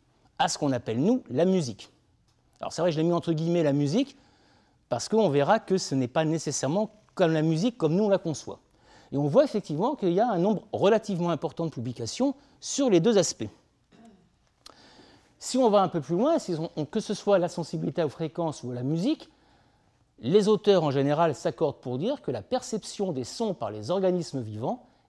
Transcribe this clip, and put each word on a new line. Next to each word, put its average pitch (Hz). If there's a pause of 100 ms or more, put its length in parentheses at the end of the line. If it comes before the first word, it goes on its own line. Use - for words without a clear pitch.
(380)
à 175
ce -
qu'on 143
appelle, 120
nous, 247
la 139
musique ? 175 (680)
Alors, -
c'est -
vrai, 170
je 147
l'ai 160
mis 170
entre 170
guillemets, 165
la 143
musique, 147 (720)
parce 123
qu'on 214
verra 143
que 190
ce -
n'est 131
pas 160
nécessairement 156 (240)
comme 170
la 156
musique, 165
comme 156
nous, 190
on 214
la 196
conçoit. 143 (540)
Et 135
on 147
voit 220
effectivement 208
qu'il 185
y 175
a 233
un 202
nombre 190 (100)
relativement 180
important 160
de 160
publications 123 (240)
sur -
les 180
deux 208
aspects. 123 (1900)
Si -
on 254
va 202
un 180
peu 165
plus 165
loin, 277
si 180
on, 160
on, 151
que -
ce 214
soit 202
la 175
sensibilité 165
aux 156
fréquences 160
ou 123
à -
la 120
musique, 165 (880)
les 185
auteurs 202
en 151
général 143
s'accordent 156
pour 123
dire 233
que -
la 113
perception 208
des 131
sons 208
par 107
les 107
organismes 180
vivants 113 (220)